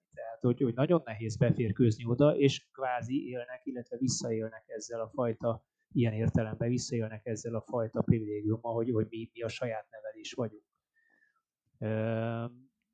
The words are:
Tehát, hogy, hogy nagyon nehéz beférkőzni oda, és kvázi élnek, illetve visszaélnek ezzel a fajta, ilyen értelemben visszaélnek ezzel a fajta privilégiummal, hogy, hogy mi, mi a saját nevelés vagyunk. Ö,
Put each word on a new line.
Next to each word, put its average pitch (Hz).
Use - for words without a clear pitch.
Tehát, 117
hogy, 120
hogy 120
nagyon 156
nehéz 110
beférkőzni 117
oda, 131
és 139
kvázi 127
élnek, 123
illetve 123
visszaélnek 113
ezzel 113
a 110
fajta, 117
ilyen 117
értelemben 110
visszaélnek 113
ezzel 117
a 110
fajta 113
privilégiummal, 110
hogy, 117
hogy 107
mi, 113
mi 117
a 113
saját 110
nevelés 110
vagyunk. 107
Ö, 113